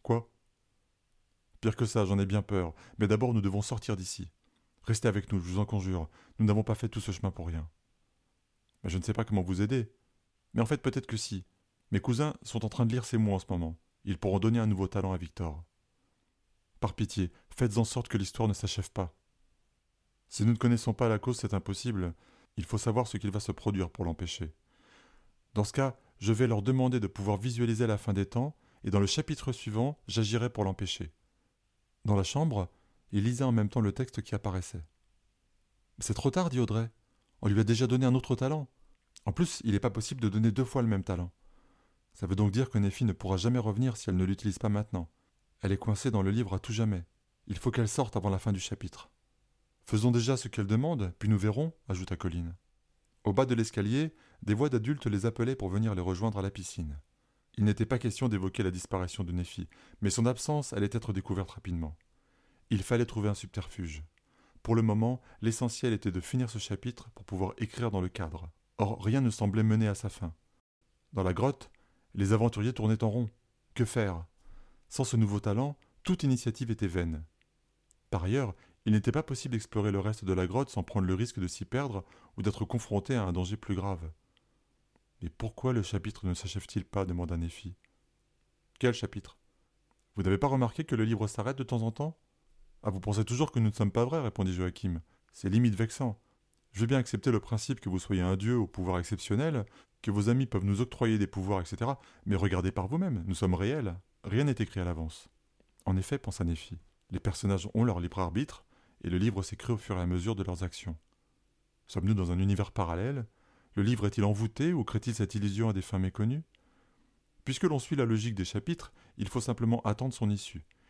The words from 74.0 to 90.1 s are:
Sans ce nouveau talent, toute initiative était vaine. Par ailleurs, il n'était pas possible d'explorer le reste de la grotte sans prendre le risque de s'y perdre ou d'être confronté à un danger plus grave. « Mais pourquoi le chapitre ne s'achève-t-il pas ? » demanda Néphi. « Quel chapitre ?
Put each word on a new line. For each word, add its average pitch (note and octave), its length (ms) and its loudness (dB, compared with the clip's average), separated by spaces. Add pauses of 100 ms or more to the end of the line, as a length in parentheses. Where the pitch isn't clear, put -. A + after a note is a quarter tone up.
Sans C3 160 -2
ce - 100 -2
nouveau G#2 240 4
talent, A#2 380 -2 (260)
toute F#3 200 0
initiative B2 480 0
était G#2+ 140 -2
vaine. E2+ 380 -2 (840)
Par F2 160 -2
ailleurs, A2 280 0 (320)
il A2 60 4
n'était G#2+ 220 4
pas D#3 100 0
possible B2+ 300 -6
d'explorer G#2 400 0
le G2 80 0
reste G#2+ 240 -2
de F#2 80 2
la F#2 120 2
grotte A#2 240 0
sans G2 140 -4
prendre F#2+ 240 0
le F#2 60 2
risque G#2 260 -2
de F2+ 80 0
s'y - 160 -8
perdre A#2+ 400 -4 (320)
ou - 60 -6
d'être G2+ 240 0
confronté A2 500 -2
à A2+ 80 0
un F#2 80 0
danger F#2 240 -2
plus G#2 200 -4
grave. « F2+ 360 -4 (1120)
Mais E2+ 80 -8
pourquoi A2+ 420 -4
le A#2+ 100 2
chapitre F#2+ 460 -4
ne F2 60 2
s'achève-t-il F#2+ 500 -6
pas ? » G2 220 -2
demanda F2 320 -2
Néphi. « E2+ 400 -6 (1040)
Quel B2 140 4
chapitre ? - 440 -8 (800)